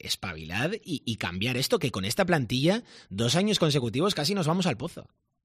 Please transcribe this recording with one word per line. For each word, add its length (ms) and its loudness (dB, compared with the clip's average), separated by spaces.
espabilad 680 -4
y, 340 -6
y 120 -2
cambiar 380 -2
esto, 220 2
que 140 0
con 120 -4
esta 220 0
plantilla, 560 2
dos 260 2
años 240 2
consecutivos 560 2
casi 180 0
nos 140 0
vamos 180 2
al 100 0
pozo". 320 -10